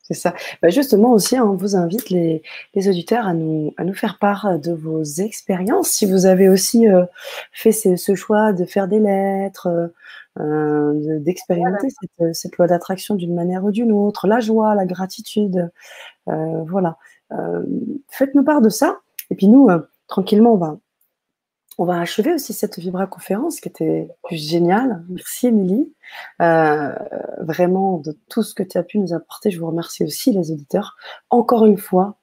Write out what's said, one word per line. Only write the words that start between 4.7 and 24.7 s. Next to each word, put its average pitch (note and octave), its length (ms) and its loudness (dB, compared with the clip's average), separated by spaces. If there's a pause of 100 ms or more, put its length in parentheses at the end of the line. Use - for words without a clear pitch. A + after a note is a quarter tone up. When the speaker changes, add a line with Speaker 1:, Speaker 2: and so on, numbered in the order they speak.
Speaker 1:
vos D#3+ 320 -4
expériences. F#3+ 880 -4
Si - 200 0
vous F#3+ 160 2
avez F#3+ 220 6
aussi, G#3+ 400 4
euh, F3+ 160 6 (480)
fait A3 220 2
ce, F#3 240 0
ce G3 180 -2
choix G#3+ 380 0
de F3+ 100 -2
faire F#3+ 240 -2
des G#3+ 120 2
lettres, G3 680 0
euh, E3+ 200 0 (520)
euh, D3+ 540 0
de, D3+ 260 -2
d'expérimenter F#3 680 -2 (280)
Speaker 2:
Voilà. E3 140 0
Speaker 1:
cette, D#3+ 40 -8
cette - 220 -12
loi F3 100 4
d'attraction F3+ 480 -2
d'une F3 200 -4
manière F3+ 300 -4
ou G#3 60 0
d'une A3+ 200 0
autre, G#3 360 0
la A3 120 2
joie, A3 360 2
la F#3+ 100 0
gratitude, F#3 840 -4 (600)
euh, D#3+ 360 -4
voilà. F3 320 -2 (360)
Euh, E3+ 300 -4 (460)
faites-nous C#4 360 2
part D4 160 2
de A3 80 6
ça. G#3+ 300 0 (300)
Et - 60 -4
puis F#3+ 140 4
nous, C4 200 10
euh, E3 200 2 (180)
tranquillement, G#3+ 460 4
on G3+ 40 4
va, D#3 200 -4 (1000)
on F#3 60 0
va F3 140 -2
achever G#3 340 -2
aussi B3+ 200 -6
cette - 260 -6
Vibra F3+ 280 -4
conférence A3 520 -6
qui - 80 -14
était D#3+ 400 -4 (240)
juste D3+ 180 -8
géniale. F3 600 0